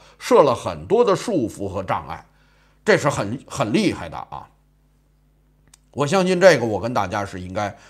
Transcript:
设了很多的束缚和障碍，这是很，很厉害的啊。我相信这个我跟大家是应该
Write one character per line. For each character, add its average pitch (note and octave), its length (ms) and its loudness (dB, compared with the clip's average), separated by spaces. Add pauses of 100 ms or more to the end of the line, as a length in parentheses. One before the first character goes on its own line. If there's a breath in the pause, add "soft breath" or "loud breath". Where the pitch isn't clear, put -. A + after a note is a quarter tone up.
(180 soft breath)
设 A3 240 4
了 C3 120 2
很 F2 320 -8
多 A#3 180 4
的 G3 100 2
束 D#3+ 320 -2
缚 G2 220 -8
和 F#2+ 140 -6
障 F2 260 -6
碍， E2 180 -14 (560)
这 G3+ 140 4
是 D3 140 2
很， A2+ 360 -4
很 A2 280 -4
厉 F3+ 180 2
害 F2+ 160 -10
的 D2+ 80 -12
啊。 - 320 -14 (1400)
我 C#3+ 140 -2
相 F3+ 200 2
信 F3+ 140 2
这 E3+ 180 8
个 A#2 60 -2
我 G#2 160 -2
跟 A#2 120 -6
大 G#2+ 140 0
家 G2+ 180 -4
是 F#2+ 160 -10
应 F#2 140 -12
该 G2+ 200 -4 (160 soft breath)